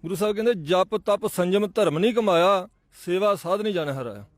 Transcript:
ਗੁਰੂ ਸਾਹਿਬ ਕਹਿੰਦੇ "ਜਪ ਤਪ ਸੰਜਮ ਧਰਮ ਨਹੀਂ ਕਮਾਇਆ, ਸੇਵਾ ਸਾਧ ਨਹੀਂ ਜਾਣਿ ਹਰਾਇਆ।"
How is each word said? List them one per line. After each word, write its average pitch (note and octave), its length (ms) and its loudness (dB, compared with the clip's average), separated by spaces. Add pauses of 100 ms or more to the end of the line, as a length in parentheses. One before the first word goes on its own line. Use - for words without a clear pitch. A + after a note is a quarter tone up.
ਗੁਰੂ E3 120 -8
ਸਾਹਿਬ G#3 200 -2
ਕਹਿੰਦੇ A3 200 0
"ਜਪ F#3 420 0
ਤਪ G3+ 300 -2
ਸੰਜਮ F#3+ 400 0
ਧਰਮ F3+ 320 0
ਨਹੀਂ G#3+ 160 2
ਕਮਾਇਆ, F#3+ 540 2 (360)
ਸੇਵਾ F#3+ 300 0
ਸਾਧ F#3 260 -2
ਨਹੀਂ G#3+ 140 -4
ਜਾਣਿ D#3 180 -4
ਹਰਾਇਆ।" A#2 320 -10 (140)